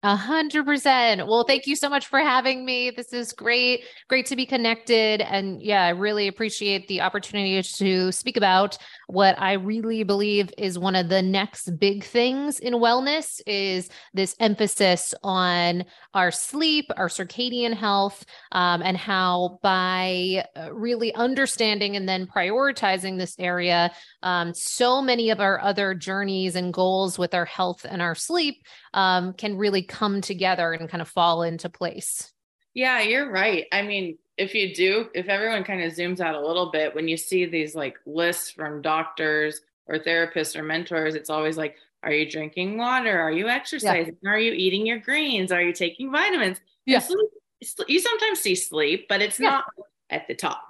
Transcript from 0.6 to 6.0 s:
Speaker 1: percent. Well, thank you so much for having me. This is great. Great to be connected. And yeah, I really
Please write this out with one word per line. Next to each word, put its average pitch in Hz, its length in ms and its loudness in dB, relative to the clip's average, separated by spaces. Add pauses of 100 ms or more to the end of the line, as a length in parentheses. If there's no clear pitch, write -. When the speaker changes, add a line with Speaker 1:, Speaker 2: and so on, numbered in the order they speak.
Speaker 1:
percent. 254 600 4
Well, 233 200 4
thank 269 200 2
you 277 100 0
so 285 140 -2
much 277 160 0
for 269 140 2
having 254 440 2
me. 247 280 -2
This 240 200 -12
is 240 220 -6
great. 247 520 2 (220)
Great 254 200 2
to 277 80 -2
be 254 100 -2
connected. 226 760 2
And 190 440 -2
yeah, 202 200 4
I 175 60 6
really 202 380 0